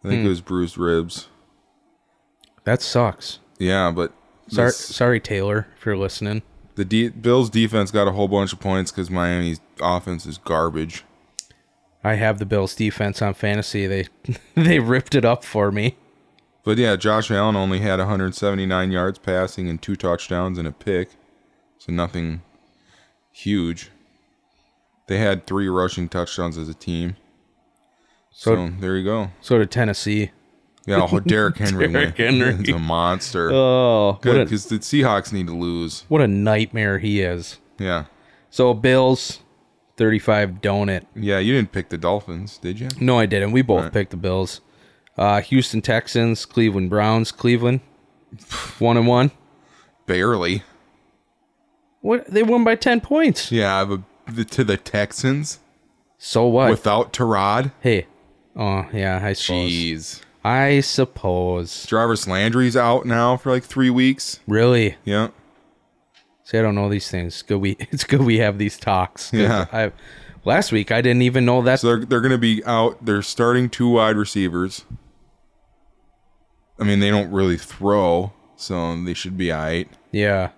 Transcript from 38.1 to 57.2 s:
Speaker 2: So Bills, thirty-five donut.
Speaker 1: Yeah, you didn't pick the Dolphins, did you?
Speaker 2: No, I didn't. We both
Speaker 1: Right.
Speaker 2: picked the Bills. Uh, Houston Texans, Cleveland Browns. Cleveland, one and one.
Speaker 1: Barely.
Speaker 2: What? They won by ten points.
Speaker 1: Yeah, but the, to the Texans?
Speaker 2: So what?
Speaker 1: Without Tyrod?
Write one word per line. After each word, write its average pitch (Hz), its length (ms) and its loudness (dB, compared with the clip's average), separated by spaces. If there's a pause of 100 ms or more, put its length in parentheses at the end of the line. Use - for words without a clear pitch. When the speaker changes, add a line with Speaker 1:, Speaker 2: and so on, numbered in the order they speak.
Speaker 2:
So 123 240 4
Bills, 127 640 2 (580)
thirty-five 104 640 0
donut. 101 420 -2 (100)
Speaker 1:
Yeah, 101 240 -2
you 104 140 0
didn't 120 180 0
pick 95 200 -8
the 87 80 -8
Dolphins, 92 600 -4
did 95 220 -8
you? 127 80 -8 (100)
Speaker 2:
No, 123 220 4
I 110 60 4
didn't. 101 260 0
We 131 100 4
both 110 220 2
Speaker 1:
Right. 80 80 -10
Speaker 2:
picked 101 180 -2
the 95 60 -10
Bills. 92 440 -4 (580)
Uh, 101 220 4
Houston 123 400 0
Texans, 117 640 0
Cleveland 98 460 0
Browns. 110 420 2
Cleveland, 123 480 2 (960)
one 117 200 4
and 117 80 4
one. 123 240 4 (760)
Speaker 1:
Barely. 95 560 0 (1400)
Speaker 2:
What? 240 240 -2
They 202 160 2
won 233 220 4
by 226 120 4
ten 233 240 2
points. 302 500 2
Speaker 1:
Yeah, 98 360 2
but 98 140 -4 (280)
the, 113 160 -4
to - 180 -2
the 104 140 2
Texans? 135 840 -4 (600)
Speaker 2:
So - 280 0
what? 123 240 4
Speaker 1:
Without 107 440 0
Tyrod? 113 640 0